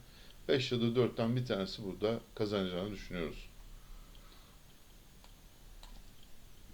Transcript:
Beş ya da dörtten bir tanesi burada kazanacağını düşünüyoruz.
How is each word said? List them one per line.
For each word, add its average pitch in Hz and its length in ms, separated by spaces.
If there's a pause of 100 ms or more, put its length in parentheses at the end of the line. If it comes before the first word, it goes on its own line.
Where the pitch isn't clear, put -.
(480)
Beş 131 240
ya 120 80
da 117 160
dörtten 120 400
bir 123 100
tanesi 101 380
burada 101 360 (140)
kazanacağını 98 580
düşünüyoruz. - 560 (3250)